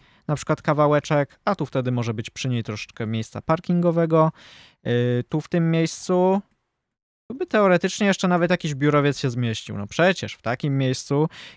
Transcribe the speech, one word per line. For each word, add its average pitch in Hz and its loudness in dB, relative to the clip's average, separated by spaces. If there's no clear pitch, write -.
na 147 -2
przykład - -4
kawałeczek, 147 0
a 202 0
tu 147 -6
wtedy 123 -4
może 117 -2
być 110 -8
przy - -8
niej 120 -2
troszeczkę 110 -8
miejsca 110 -6
parkingowego. 165 2
Yy, 120 0
tu 156 -2
w - -14
tym 165 0
miejscu, 180 2
tu 254 -12
by 359 -4
teoretycznie 190 2
jeszcze 190 2
nawet 175 2
jakiś 165 -2
biurowiec 143 2
się 135 0
zmieścił. 113 -4
No 101 -6
przecież 170 0
w - -20
takim 135 -2
miejscu 139 0